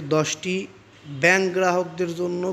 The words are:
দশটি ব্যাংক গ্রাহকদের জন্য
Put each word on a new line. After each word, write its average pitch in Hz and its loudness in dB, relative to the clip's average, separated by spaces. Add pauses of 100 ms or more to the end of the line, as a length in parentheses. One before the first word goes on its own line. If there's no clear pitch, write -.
(160)
দশটি 170 0 (680)
ব্যাংক 190 6 (100)
গ্রাহকদের 180 0
জন্য 180 -4